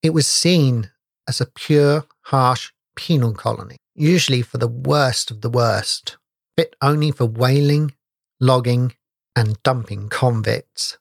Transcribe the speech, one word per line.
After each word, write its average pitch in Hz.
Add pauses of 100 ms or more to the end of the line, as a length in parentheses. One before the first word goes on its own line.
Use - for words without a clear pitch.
It 160
was 160
seen 135 (360)
as -
a 127
pure, 147 (200)
harsh, 127 (220)
penal 123
colony, 110 (180)
usually 151
for -
the 117
worst 131
of 110
the 117
worst, - (380)
fit -
only 151
for 131
whaling, 143 (440)
logging, 123 (400)
and 110
dumping 107
convicts. -